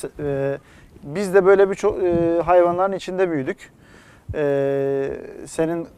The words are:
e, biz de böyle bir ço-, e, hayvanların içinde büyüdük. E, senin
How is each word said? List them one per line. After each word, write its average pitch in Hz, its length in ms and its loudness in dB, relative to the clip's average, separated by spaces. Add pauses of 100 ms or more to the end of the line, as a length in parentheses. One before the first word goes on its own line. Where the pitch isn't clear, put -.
(200)
e, 139 380 -4 (460)
biz 175 300 -4
de 190 120 6
böyle 196 240 6
bir 196 60 -4
ço-, 170 640 0
e, 170 40 2
hayvanların 175 520 2
içinde 185 380 -2
büyüdük. 151 400 -6 (640)
E, 139 760 -2 (340)
senin 160 420 -4 (100)